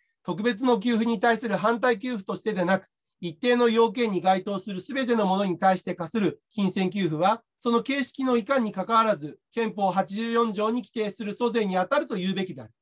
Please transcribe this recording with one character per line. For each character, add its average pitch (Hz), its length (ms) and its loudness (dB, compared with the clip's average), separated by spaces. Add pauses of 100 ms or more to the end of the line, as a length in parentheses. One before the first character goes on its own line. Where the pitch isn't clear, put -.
(240)
特 180 180 -6
別 226 220 0
の 247 160 4
給 240 140 0
付 226 120 2
に 233 140 0
対 233 180 4
す 226 120 -6
る 196 80 0
反 214 240 2
対 240 180 2
給 254 140 -6
付 196 100 -6
と 185 120 -6
し - 60 -12
て 214 120 -4
で 180 100 -2
な 190 160 2
く、 - 80 -12 (320)
一 170 160 -8
定 247 220 2
の 240 100 4
要 226 240 4
件 233 200 0
に 180 100 -2
該 185 240 2
当 202 140 -4
す 208 120 -10
る 185 80 -6
す 196 140 -12
べ 269 120 -2
て 233 120 2
の 208 80 2
も 185 100 2
の 202 100 2
に 180 120 -2
対 190 200 4
し - 60 -8
て 180 120 -6
課 170 120 -8
す 226 100 -6
る - 320 0
金 190 220 0
銭 185 200 0
給 190 180 0
付 151 80 -2
は、 190 240 2 (160)
そ 240 140 -2
の 233 120 2
形 277 200 -2
式 - 200 -6
の 254 140 2
い 214 80 -2
か 269 120 2
ん 247 60 2
に 214 80 -2
か 185 140 -6
か 220 80 -2
わ 226 100 6
ら 208 140 2
ず、 143 220 -12 (120)
憲 220 240 -2
法 196 160 2
八 190 240 -2
十 226 160 -4
四 233 220 0
条 208 160 0
に 233 60 0
規 240 160 -8
定 214 180 -4
す 202 160 -10
る 208 80 -6
租 240 160 0
税 220 160 0
に 185 100 -2
当 185 100 2
た 277 140 0
る 277 80 -4
と 240 80 -6
言 190 160 -2
う - 40 -2
べ 190 100 -2
き 185 100 -12
で 131 60 -14
あ 113 60 -16
る。 - 40 -20 (100)